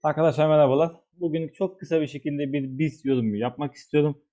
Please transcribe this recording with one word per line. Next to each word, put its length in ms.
Arkadaşlar 420
merhabalar. 440
Bugün 280
çok 320
kısa 220
bir 60
şekilde 460
bir 260
bis 260
yorumu 300
yapmak 380
istiyorum. 480